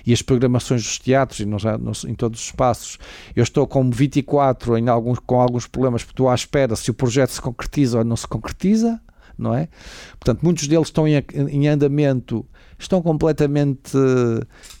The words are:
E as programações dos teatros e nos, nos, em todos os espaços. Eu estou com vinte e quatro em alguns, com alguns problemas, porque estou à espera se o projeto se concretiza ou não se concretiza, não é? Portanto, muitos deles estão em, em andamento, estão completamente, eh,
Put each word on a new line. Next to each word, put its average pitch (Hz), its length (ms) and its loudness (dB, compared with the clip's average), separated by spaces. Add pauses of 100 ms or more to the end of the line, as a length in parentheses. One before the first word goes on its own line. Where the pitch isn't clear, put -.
E 120 60 2
as 117 100 2
programações 123 600 0
dos - 160 -8
teatros 127 400 0
e 104 60 -6
nos, 104 180 -4
nos, 110 400 -4
em 123 100 -8
todos 113 280 -4
os - 60 -10
espaços. - 520 -2 (340)
Eu 120 80 2
estou 131 240 2
com 127 240 2
vinte 131 280 0
e 143 40 4
quatro 127 560 2
em 117 120 0
alguns, 120 300 0
com 123 200 0
alguns 123 260 0
problemas, 127 380 -2
porque - 100 -20
estou 131 160 2
à 123 60 4
espera 123 400 0
se - 160 -4
o - 20 -6
projeto 127 360 0
se - 120 -10
concretiza 123 580 -2
ou 113 40 2
não 117 140 -2
se - 100 -12
concretiza, 220 720 0 (360)
não 113 160 -2
é? 151 140 -2 (520)
Portanto, - 240 0
muitos 160 240 0
deles 156 200 2
estão 156 200 0
em, 151 80 4 (340)
em 143 180 0
andamento, 139 800 0 (320)
estão 185 240 0
completamente, 147 920 0
eh, 123 500 2 (360)